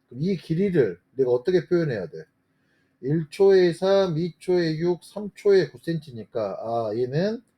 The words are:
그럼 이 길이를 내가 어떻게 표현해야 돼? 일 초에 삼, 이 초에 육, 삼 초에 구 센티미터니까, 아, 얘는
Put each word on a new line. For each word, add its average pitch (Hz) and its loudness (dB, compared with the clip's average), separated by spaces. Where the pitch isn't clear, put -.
그럼 123 -10
이 190 -2
길이를 160 0
내가 123 2
어떻게 170 0
표현해야 139 -2
돼? 80 -16
일 151 -2
초에 190 4
삼, 185 0
이 170 -4
초에 170 -2
육, 175 -2
삼 202 -12
초에 190 2
구 120 -18
센티미터니까, 117 -8
아, 113 -4
얘는 156 -2